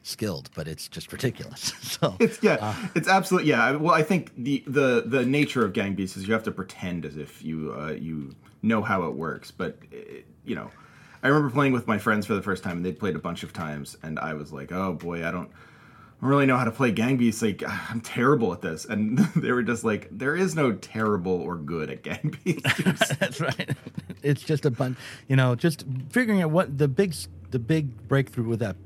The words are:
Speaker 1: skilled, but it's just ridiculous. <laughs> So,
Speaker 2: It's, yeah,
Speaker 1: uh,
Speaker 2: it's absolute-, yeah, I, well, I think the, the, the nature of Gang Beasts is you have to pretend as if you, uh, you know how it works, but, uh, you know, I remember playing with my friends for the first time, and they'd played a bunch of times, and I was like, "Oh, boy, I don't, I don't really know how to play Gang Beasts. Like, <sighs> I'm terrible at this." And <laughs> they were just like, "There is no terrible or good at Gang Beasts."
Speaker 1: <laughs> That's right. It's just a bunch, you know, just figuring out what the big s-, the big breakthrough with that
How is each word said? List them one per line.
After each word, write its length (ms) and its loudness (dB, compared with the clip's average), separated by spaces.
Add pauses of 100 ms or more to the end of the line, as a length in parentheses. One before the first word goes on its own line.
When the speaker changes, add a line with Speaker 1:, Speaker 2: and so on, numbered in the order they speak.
Speaker 1:
skilled, 540 -6
but 120 -6
it's 200 -10
just 260 -12
ridiculous. 640 -4
<laughs> 60 -16
So, 360 -2
Speaker 2:
It's, 220 4
yeah, 180 6
Speaker 1:
uh, 160 -2 (200)
Speaker 2:
it's 120 0
absolute-, 380 4
yeah, 180 6
I, 100 4
well, 200 2
I 80 6
think 340 2
the, 300 -2
the, 400 4
the 200 2
nature 380 2
of 100 0
Gang 200 0
Beasts 240 -4
is 100 -6
you 60 2
have 100 0
to 80 -2
pretend 540 -8
as 120 -10
if 260 -14
you, 340 -6
uh, 140 -6
you 420 -8 (300)
know 180 4
how 220 0
it 100 -4
works, 380 -8
but, 260 -8 (160)
uh, 40 -14 (460)
you 120 -6
know, 160 -10 (500)
I 60 2
remember 260 4
playing 200 4
with 140 0
my 120 2
friends 260 2
for 80 0
the 80 0
first 220 -2
time, 140 -4
and 80 -4
they'd 140 -4
played 160 -2
a 40 -4
bunch 240 -6
of 100 -14
times, 500 -8
and 160 -6
I 140 -6
was 180 -10
like, 220 -12
"Oh, 200 -2
boy, 320 -6
I 60 -2
don't, 180 -6
I 720 -20
don't 80 0
really 160 6
know 120 6
how 80 2
to 60 0
play 200 2
Gang 240 2
Beasts. 260 4
Like, 240 0
<sighs> 260 -6
I'm 100 -4
terrible 500 2
at 100 -8
this." 220 -6
And 340 0
<laughs> 180 4
they 180 2
were 100 2
just 220 -2
like, 260 0
"There 240 -2
is 180 2
no 200 2
terrible 680 0
or 160 -4
good 340 -4
at 140 -10
Gang 400 -4
Beasts." 720 0
Speaker 1:
<laughs> 40 -10
That's 200 -2
right. 300 -4 (520)
It's 220 0
just 220 0
a 60 4
bunch, 260 -4 (320)
you 80 4
know, 180 4
just 300 0 (240)
figuring 320 2
out 100 2
what 260 2
the 120 4
big 220 2
s-, 180 -8 (220)
the 80 0
big 500 0
breakthrough 400 2
with 100 0
that 160 -2 (100)